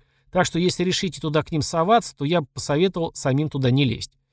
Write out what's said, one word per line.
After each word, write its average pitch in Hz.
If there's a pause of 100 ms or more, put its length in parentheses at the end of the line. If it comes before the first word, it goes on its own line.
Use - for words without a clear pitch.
(300)
Так 180
что, -
если 180
решите 185
туда 151
к -
ним 156
соваться, 185
то 147
я 165
бы 143
посоветовал 165
самим 143
туда 131
не 139
лезть. 113 (140)